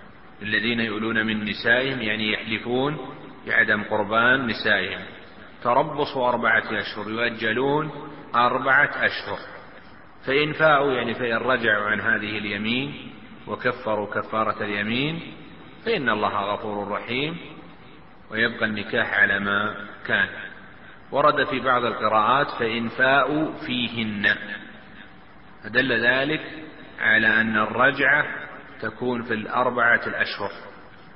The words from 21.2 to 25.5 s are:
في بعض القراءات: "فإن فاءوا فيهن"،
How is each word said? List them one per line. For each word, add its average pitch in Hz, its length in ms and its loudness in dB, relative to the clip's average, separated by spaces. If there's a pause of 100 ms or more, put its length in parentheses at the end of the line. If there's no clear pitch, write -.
في 123 160 -2
بعض 123 240 2
القراءات: 113 640 4
"فإن 117 380 0
فاءوا 135 640 2 (140)
فيهن"، 110 680 0 (1300)